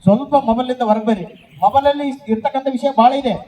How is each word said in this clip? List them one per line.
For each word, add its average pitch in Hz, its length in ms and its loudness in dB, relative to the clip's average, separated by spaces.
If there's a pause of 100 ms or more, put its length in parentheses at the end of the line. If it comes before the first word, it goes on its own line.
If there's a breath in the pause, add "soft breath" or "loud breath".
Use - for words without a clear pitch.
ಸ್ವಲ್ಪ 247 320 2
ಮೊಬೈಲಿಂದ 254 480 0
ಹೊರಗೆ 214 280 0
ಬರ್ರಿ. 185 160 -4 (380)
ಮೊಬೈಲಲ್ಲಿ 285 440 2 (240)
ಇರ್ತಕ್ಕಂಥ 269 400 -4
ವಿಷಯ 269 180 -2 (100)
ಭಾಳ 247 120 6
ಇದೆ 262 220 -4 (140)